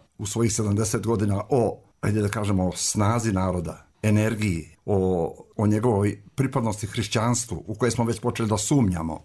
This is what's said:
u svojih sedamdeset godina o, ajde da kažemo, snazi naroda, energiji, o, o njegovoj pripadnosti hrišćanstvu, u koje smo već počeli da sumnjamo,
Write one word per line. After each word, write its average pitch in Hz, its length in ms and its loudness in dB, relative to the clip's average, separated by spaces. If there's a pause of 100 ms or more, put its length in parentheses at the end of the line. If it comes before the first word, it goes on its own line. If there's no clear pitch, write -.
(180)
u 101 80 -6
svojih 113 260 0
sedamdeset 104 540 0
godina 104 420 0
o, 117 300 2 (220)
ajde 107 220 0
da 101 60 2
kažemo, 98 460 0
snazi 110 580 0
naroda, 90 540 -2 (160)
energiji, 107 680 0 (180)
o, 92 600 0 (100)
o 107 100 2
njegovoj 104 560 2 (120)
pripadnosti 120 520 -2
hrišćanstvu, 113 800 -2
u 107 80 -6
koje 120 160 0
smo 117 140 0
već 113 160 -2
počeli 113 280 -2
da 104 100 2
sumnjamo, 90 680 0